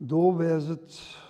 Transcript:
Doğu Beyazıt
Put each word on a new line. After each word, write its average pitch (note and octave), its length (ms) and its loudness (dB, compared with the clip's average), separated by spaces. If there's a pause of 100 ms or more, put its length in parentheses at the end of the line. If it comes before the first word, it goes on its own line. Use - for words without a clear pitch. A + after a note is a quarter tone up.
Doğu E3+ 300 4
Beyazıt D#3+ 600 -2 (300)